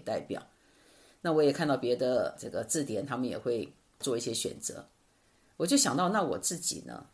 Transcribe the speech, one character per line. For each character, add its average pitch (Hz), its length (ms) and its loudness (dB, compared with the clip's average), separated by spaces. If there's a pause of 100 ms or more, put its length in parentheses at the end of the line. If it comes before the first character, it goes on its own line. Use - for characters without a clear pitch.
代 104 160 -2
表。 - 260 -8 (760)
那 170 100 0
我 156 120 6
也 139 100 6
看 156 140 0
到 135 100 4
别 123 180 2
的 123 420 2
这 - 120 -10
个 104 140 -4
字 143 200 0
典， 107 220 -2
他 123 100 -6
们 123 140 -2
也 85 80 -4
会 110 340 -2 (280)
做 123 180 -2
一 - 20 -2
些 117 140 -4
选 - 260 -4
择。 - 280 -8 (680)
我 175 120 0
就 277 100 6
想 143 180 4
到， 175 140 2
那 202 140 2
我 147 140 -2
自 - 200 -2
己 - 300 -4
呢？ - 260 -14